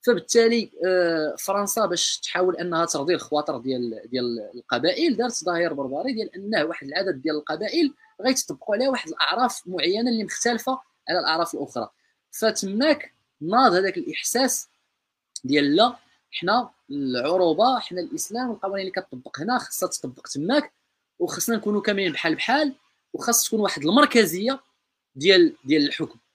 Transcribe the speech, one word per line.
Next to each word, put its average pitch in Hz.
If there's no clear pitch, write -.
فبالتالي، 233
آه، 170
فرنسا 202
باش 175
تحاول 180
أنها 170
ترضي 165
الخواطر 151
ديال، 120
ديال 117
القبائل، 180
دارت 233
ظهير 170
بربري 180
ديال 214
أنه 196
واحد 151
العدد 170
ديال 156
القبائل 185
غيتطبقوا 214
عليها 262
واحد 247
الأعراف 170
معينة 185
اللي 220
مختلفة 240
على 175
الأعراف 160
الأخرى. -
فتماك 220
ناض 214
هذاك 185
الإحساس -
ديال 143
لا، 220
حنا 170
العروبة، 160
حنا 180
الإسلام، 214
القوانين 196
اللي 185
كتطبق -
هنا 214
خاصها -
تطبق -
تماك، 240
وخاصنا 175
نكونوا 208
كاملين 196
بحال 165
بحال، 277
وخاص -
تكون 226
واحد 185
المركزية 226
ديال، 170
ديال 143
الحكم. -